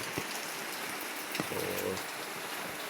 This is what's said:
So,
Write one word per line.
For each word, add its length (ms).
So, 180